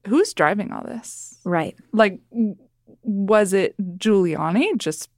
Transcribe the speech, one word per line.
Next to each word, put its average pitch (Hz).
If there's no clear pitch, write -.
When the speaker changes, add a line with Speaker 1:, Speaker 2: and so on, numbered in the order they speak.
Speaker 1:
Who's 294
driving 180
all 53
this? -
Speaker 2:
Right. 170
Speaker 1:
Like, 208
w-, 220
was 202
it 190
Giuliani 196
just -